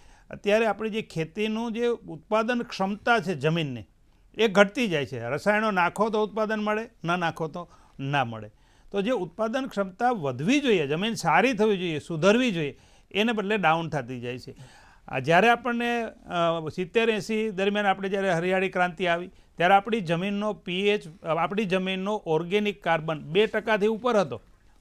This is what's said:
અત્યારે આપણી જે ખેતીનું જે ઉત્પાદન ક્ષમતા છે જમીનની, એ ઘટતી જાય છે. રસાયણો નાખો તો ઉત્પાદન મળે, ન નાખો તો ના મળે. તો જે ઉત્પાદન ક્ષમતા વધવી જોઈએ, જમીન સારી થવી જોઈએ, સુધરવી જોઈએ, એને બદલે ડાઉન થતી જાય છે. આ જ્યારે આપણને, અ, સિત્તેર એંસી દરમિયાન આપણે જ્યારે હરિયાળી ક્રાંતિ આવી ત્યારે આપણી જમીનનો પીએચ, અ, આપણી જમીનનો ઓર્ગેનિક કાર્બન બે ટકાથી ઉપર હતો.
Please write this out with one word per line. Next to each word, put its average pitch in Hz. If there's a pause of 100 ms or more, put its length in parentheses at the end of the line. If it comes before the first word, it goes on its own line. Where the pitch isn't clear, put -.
(300)
અત્યારે 214
આપણી 214
જે 214
ખેતીનું 214
જે 233
ઉત્પાદન 220
ક્ષમતા 214
છે 180
જમીનની, 143 (520)
એ 220
ઘટતી 202
જાય 151
છે. 123
રસાયણો 196
નાખો 185
તો 214
ઉત્પાદન 214
મળે, 214 (140)
ન 175
નાખો 165
તો 175 (300)
ના 139
મળે. 110 (400)
તો 202
જે 208
ઉત્પાદન 226
ક્ષમતા 202
વધવી 160
જોઈએ, 202
જમીન 185
સારી 175
થવી 208
જોઈએ, 170
સુધરવી 202
જોઈએ, 151 (320)
એને 220
બદલે 214
ડાઉન 165
થતી 127
જાય 123
છે. - (520)
આ -
જ્યારે 170
આપણને, 240
અ, 170
સિત્તેર 226
એંસી 220
દરમિયાન 202
આપણે 190
જ્યારે 196
હરિયાળી 185
ક્રાંતિ 180
આવી 175 (260)
ત્યારે 180
આપણી 214
જમીનનો 202
પીએચ, 202
અ, 165
આપણી 175
જમીનનો 190
ઓર્ગેનિક 196
કાર્બન 160
બે 170
ટકાથી 214
ઉપર 226
હતો. 160 (400)